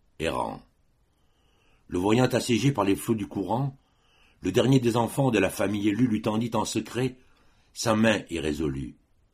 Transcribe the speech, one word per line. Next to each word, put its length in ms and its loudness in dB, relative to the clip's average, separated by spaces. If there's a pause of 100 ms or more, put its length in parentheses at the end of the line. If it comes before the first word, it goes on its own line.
(200)
errant. 420 -4 (1300)
Le 120 -4
voyant 260 2
assiégé 460 2
par 120 0
les 120 2
flots 200 -2
du 120 -4
courant, 500 -4 (640)
le 100 -2
dernier 280 4
des 180 0
enfants 340 0
de 80 2
la 100 4
famille 380 -2
élue 200 2
lui 140 0
tendit 320 -2
en 120 0
secret 500 -4 (580)
sa 220 0
main 340 4
irrésolue. 680 -4 (360)